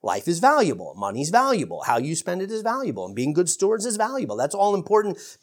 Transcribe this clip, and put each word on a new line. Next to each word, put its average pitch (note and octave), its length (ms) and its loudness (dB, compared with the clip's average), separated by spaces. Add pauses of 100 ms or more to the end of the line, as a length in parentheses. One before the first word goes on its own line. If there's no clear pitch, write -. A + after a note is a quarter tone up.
Life G2+ 280 -2
is E3+ 100 0
valuable. F3 560 2
Money's G2+ 340 -4
valuable. F#3+ 560 2
How A#2+ 120 2
you D3 180 -2
spend F3+ 260 -4
it G3 100 -6
is A3 100 -6
valuable. A3 440 -4
And G2 80 -12
being C3 200 0
good F3 160 2
stewards G#3+ 360 0
is A3 120 -2
valuable. A3 400 -2
That's A#3 180 0
all G#3 180 4
important G3+ 440 2 (260)